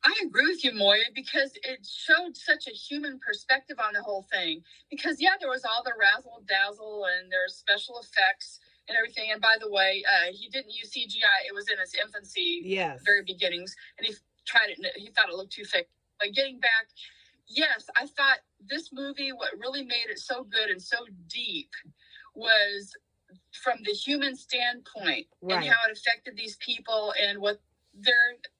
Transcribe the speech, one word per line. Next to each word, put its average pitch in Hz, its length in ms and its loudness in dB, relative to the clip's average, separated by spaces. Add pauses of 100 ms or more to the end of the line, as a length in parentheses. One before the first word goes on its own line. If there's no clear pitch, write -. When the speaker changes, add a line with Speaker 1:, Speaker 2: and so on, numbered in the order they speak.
Speaker 1:
I 370 100 4 (120)
agree 269 220 4
with 349 160 -2
you, 247 100 0
Moya, 202 300 6 (100)
because 269 380 -2 (100)
it 254 240 -10
showed 330 500 2
such - 300 -2
a 254 40 -12
human 285 560 -8
perspective 269 560 -2
on 208 120 -2
the 202 80 -2
whole 196 280 -4
thing. 185 320 -2 (280)
Because, 311 300 -4
yeah, 381 200 4
there 294 80 -4
was 254 160 -4
all 240 180 -2
the - 160 -4
razzle 233 480 2
dazzle 202 600 -2
and 180 260 -2
there's 185 220 0
special 202 460 -2
effects - 600 0 (260)
and 226 120 0
everything. 220 340 -2
And 214 80 -4
by 220 180 6
the 220 120 -6
way, 190 360 4
uh, 180 260 4
he 214 180 -14
didn't 240 220 -8
use 226 200 -14
C 247 140 -6
G 196 180 -6
I. 196 240 4
It 202 60 -10
was 202 160 -6
in 202 100 0
its 185 140 -4
infancy, 180 680 -4
Speaker 2:
Yes. 180 400 -2
Speaker 1:
very 202 200 6
beginnings. 180 500 -4 (220)
And 220 100 -6
he 214 80 -4 (300)
tried 220 260 4
it, - 80 -10
and 190 80 -6 (100)
he 202 140 -16
thought 214 200 4
it 170 60 -8
looked 190 180 -10
too 214 100 -14
fake. 180 240 -2 (320)
But 208 140 -2
getting 269 260 0
back, 226 280 2 (600)
yes, 247 380 0 (100)
I 277 100 0
thought 277 320 4 (220)
this 269 320 -8
movie, 277 400 -6
what 226 260 -6
really 262 260 -6
made 240 260 -4
it - 80 -8
so 247 260 -6
good 214 240 0
and 190 140 -2
so 254 160 -2 (300)
deep 202 420 -8 (640)
was 208 600 2 (680)
from 247 220 2
the 208 80 -2
human 269 440 -2
standpoint 240 920 -4 (120)
Speaker 2:
Right. 180 240 0
Speaker 1:
and 285 80 4
how 233 160 4
it 214 80 -2
affected 233 400 -2
these 220 200 -10
people 220 640 -2
and 202 200 0
what 208 200 0 (340)
their - 420 4 (240)